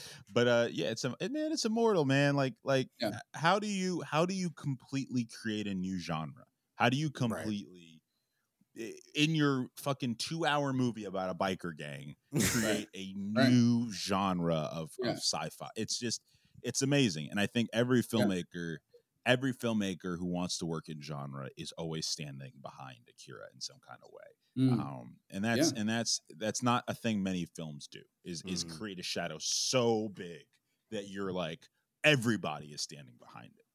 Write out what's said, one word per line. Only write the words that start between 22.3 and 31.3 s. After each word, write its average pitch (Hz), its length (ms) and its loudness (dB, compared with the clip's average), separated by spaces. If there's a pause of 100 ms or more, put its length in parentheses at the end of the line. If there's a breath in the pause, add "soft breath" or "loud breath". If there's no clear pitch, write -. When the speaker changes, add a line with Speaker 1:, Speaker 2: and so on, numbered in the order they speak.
Speaker 1:
behind 67 380 -14 (100)
Akira 53 440 -16
in - 80 -20
some - 160 -10 (100)
kind 62 160 -18
of - 80 -20
way. - 100 -18 (360)
Speaker 2:
Mm. 127 220 4
Speaker 1:
Um, 67 380 -8 (120)
and 98 160 -6
that's, 117 260 2
Speaker 2:
Yeah. - 100 -6
Speaker 1:
and 104 80 0
that's, 113 320 0 (160)
that's 104 260 -2
not 123 240 2
a 110 80 -2
thing 110 260 0
many 92 240 0
films 76 420 -12
do, - 140 -16 (220)
is, 85 240 -8
is 90 180 -4
Speaker 3:
Mm. 82 120 -12
Speaker 1:
create 95 220 -8
a 87 40 -8
shadow 85 360 -4
so 113 680 2
big 87 360 -12 (440)
that 101 200 -8
you're 98 220 -4